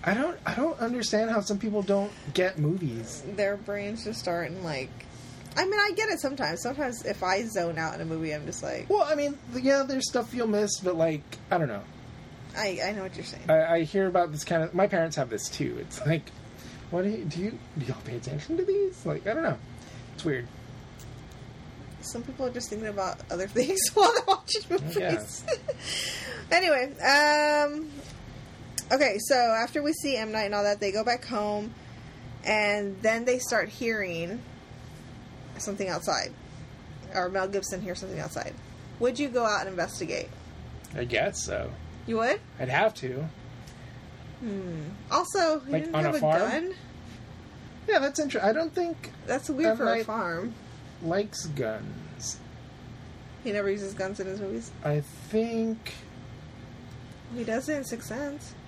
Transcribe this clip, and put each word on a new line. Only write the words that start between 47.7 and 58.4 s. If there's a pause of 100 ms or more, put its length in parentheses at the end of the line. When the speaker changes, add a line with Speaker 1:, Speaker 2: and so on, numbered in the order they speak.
Speaker 1:
Yeah,
that's
inter-,
I
don't
think (160)
Speaker 2:
That's
weird
Speaker 1:
M.
Speaker 2:
for
a
Speaker 1:
Night
Speaker 2:
farm. (480)
Speaker 1:
likes
guns. (1040)
Speaker 2:
He
never
uses
guns
in
his
movies? (140)
Speaker 1:
I
think (1400)
Speaker 2:
He
does
it
in
Sixth
Sense. (140)